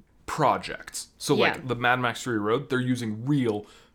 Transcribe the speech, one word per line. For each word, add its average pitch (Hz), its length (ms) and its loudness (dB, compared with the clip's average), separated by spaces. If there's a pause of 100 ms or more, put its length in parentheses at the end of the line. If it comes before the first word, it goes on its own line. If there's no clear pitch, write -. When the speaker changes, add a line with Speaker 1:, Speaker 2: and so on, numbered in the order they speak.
(280)
Speaker 1:
projects. - 800 -2 (100)
So, - 180 2
Speaker 2:
Yeah. 107 60 4 (120)
Speaker 1:
like, - 140 -8
the 120 80 -2
Mad 123 240 2
Max 120 220 0
Fury 120 180 -2
Road, 113 300 0
they're 127 100 2
using 120 460 -2
real 120 400 0 (300)